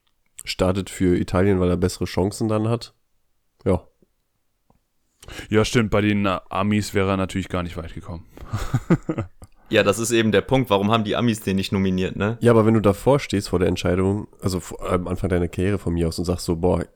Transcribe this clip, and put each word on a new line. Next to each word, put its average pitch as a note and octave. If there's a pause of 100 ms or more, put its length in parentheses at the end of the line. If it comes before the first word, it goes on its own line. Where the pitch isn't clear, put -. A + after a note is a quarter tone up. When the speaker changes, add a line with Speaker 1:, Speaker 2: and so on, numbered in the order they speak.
(440)
Speaker 1:
Startet F#2
für F2+
Italien, F#2
weil F2+
er F2
bessere F2+
Chancen G2
dann G#2+
hat. A#2 (680)
Ja. F#2 (1600)
Speaker 2:
Ja, G#2+
stimmt, A2
bei G#2
den G#2
Amis G2
wäre F#2+
er G2
natürlich F#2+
gar F2+
nicht E2+
weit E2
gekommen. E2 (800)
<laughs> - (420)
Speaker 3:
Ja, G#2
das G2
ist A2+
eben A2
der G2+
Punkt. C3
Warum G2+
haben A2+
die G2
Amis A2
den F#2+
nicht F#2+
nominiert, F#2+
ne? G#2+
Speaker 1:
Ja, A#2
aber A2+
wenn A2
du A2+
davor G#2
stehst -
vor F2
der F2+
Entscheidung, F#2 (140)
also F#2
vor, -
am F2+
Anfang F2+
deiner F2
Karriere F#2+
von E2+
mir E2+
aus D#2+
und F2+
sagst E2+
so, F2
„Boah, F2